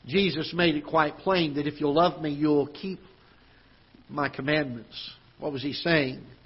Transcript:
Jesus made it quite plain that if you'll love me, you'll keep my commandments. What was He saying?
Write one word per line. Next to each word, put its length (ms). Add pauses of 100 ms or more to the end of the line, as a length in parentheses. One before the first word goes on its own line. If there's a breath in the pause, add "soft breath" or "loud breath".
Jesus 480
made 220
it 100
quite 340
plain 340
that 120
if 140
you'll 140
love 280
me, 100
you'll 360
keep 320 (1080 soft breath)
my 180
commandments. 840 (280)
What 140
was 100
He 80
saying? 520 (220)